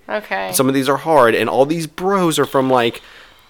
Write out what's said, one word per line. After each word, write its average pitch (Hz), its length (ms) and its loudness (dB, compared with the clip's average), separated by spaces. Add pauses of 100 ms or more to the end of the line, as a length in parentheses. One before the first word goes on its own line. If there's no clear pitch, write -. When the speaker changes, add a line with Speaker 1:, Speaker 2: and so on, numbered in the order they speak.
Speaker 1:
Okay. 196 460 -8
Speaker 2:
Some 151 160 0
of 135 60 0
these 135 160 -2
are 135 80 -2
hard, 139 360 4
and 107 140 0
all 120 160 2
these 160 220 -2
bros 180 520 -2
are 143 60 0
from, 131 240 0
like, 120 320 0 (500)